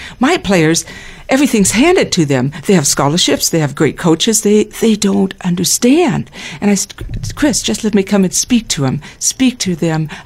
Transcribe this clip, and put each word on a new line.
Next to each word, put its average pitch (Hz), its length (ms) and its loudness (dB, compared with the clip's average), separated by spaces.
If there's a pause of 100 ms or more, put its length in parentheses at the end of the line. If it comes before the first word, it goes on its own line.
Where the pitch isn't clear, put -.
(200)
my 311 180 2
players, 165 480 2 (420)
everything's 240 440 2
handed 302 400 2
to 165 140 2
them. 139 260 0 (160)
They 208 60 4
have 160 120 4
scholarships. - 640 0
They 170 100 0
have 143 140 -2
great 147 240 0
coaches. 175 440 2
They, 208 240 4
they 226 300 0
don't 196 460 0
understand." 190 880 0 (320)
And 202 80 2
I 202 60 4
said, - 180 -6 (420)
"Chris, - 280 0
just 220 200 -4
let 214 120 0
me 196 80 4
come 196 200 2
and 175 100 0
speak - 360 0
to 139 160 -2
'em, 143 160 -2 (160)
speak 247 420 0
to 185 160 -2
them 160 320 -2 (180)